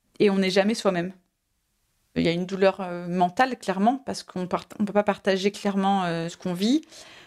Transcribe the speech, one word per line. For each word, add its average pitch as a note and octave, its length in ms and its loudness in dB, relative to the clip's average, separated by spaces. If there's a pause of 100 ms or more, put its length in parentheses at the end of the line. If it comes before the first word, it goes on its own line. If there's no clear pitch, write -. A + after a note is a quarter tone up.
(200)
et G#3 100 6
on G3 60 2
n'est F#3+ 140 2
jamais G3 240 2
soi-même. F#3 400 -2 (1040)
Il E3 60 2
y E3+ 40 4
a E3 40 2
une F3 140 -2
douleur, F#3+ 360 2
euh, F3 260 -8
mentale, F3+ 500 0
clairement, G3+ 480 0
parce - 160 -8
qu'on F3+ 240 -8
part-, F3+ 200 -4 (120)
on G#3+ 80 0
peut G3+ 80 -6
pas G#3 100 4
partager G3 480 0
clairement, G3 520 0
euh, E3 240 -4
ce E3+ 100 -10
qu'on F3+ 160 -6
vit. A3+ 280 0 (460)